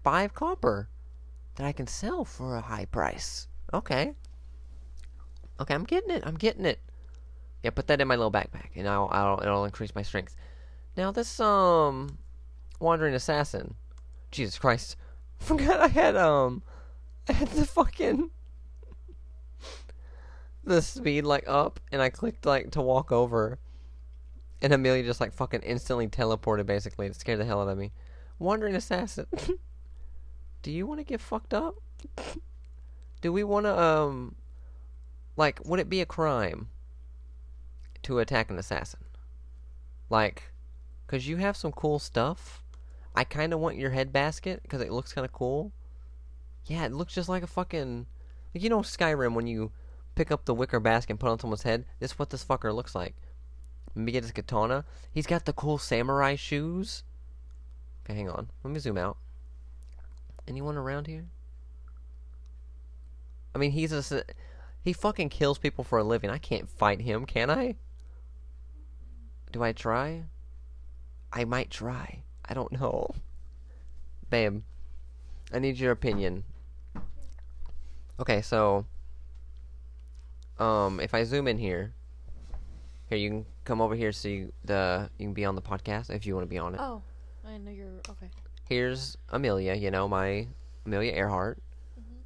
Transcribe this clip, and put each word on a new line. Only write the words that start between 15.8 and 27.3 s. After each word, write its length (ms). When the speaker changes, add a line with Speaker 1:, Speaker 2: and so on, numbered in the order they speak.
Speaker 1:
I 80
had, 280
um, 460
I 40
had 160
the 160
fucking, 680
<laughs> 1040
the 180
speed, 420
like, 220
up, 340
and 100
I 80
clicked, 340
like, 280
to 100
walk 300
over. 460
And 120
Amelia 320
just, 160
like, 120
fucking 300
instantly 460
teleported, 580
basically. 400
It 100
scared 220